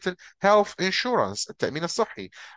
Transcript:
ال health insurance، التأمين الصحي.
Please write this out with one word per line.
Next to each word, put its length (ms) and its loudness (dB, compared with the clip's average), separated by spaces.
ال 80 -4
health 240 6
insurance، 680 0
التأمين 340 -4
الصحي. 460 -4